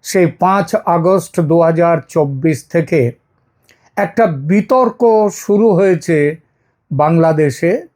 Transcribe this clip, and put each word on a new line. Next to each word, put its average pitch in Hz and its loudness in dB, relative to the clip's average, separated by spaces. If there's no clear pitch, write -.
সেই 185 0
পাঁচ 185 0
আগস্ট 175 0
দু 165 2
হাজার 165 2
চব্বিশ 147 -2
থেকে 147 -2
একটা 208 0
বিতর্ক 214 0
শুরু 208 0
হয়েছে 165 0
বাংলাদেশে। 160 0